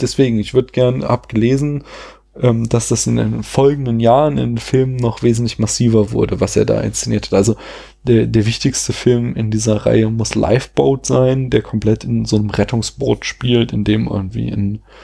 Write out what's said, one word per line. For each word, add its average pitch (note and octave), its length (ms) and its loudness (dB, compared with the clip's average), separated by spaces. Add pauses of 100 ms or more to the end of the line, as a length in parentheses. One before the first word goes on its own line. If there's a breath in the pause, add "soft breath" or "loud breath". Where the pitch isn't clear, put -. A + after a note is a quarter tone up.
Deswegen, B2 380 0
ich G#2 160 -4
würd B2+ 180 0
gern, B2+ 320 0
hab A#2+ 240 -2
gelesen, C3+ 560 0 (560 loud breath)
ähm, A#2 280 2
dass A#2 200 -2
das - 180 0
in A#2 100 0
den A2+ 260 -2
folgenden C#3 580 0
Jahren C3+ 380 4
in A#2+ 200 -2
Filmen C3 380 0
noch A#2+ 260 -2
wesentlich A#2 360 0
massiver A2 540 2
wurde, G#2+ 280 -2
was - 160 -2
er G#2+ 80 4
da A2 160 0
inszeniert G#2+ 460 -4
hat. - 80 -4
Also G#2 220 2 (480 loud breath)
der, A#2 220 4
der A2+ 200 2
wichtigste - 460 -2
Film A#2+ 420 0
in A2 160 -4
dieser G#2+ 360 0
Reihe A2+ 240 4
muss A2+ 240 -2
Lifeboat C3+ 720 0
sein, C3 440 0
der A#2 120 2
komplett G#2+ 420 0
in A2+ 220 -2
so A2 100 0
einem G#2 140 0
Rettungsboot - 720 -2
spielt, A#2+ 480 0
in A2 120 -2
dem A2 240 0
irgendwie A2+ 420 -4
ein G#2 300 -4 (240 loud breath)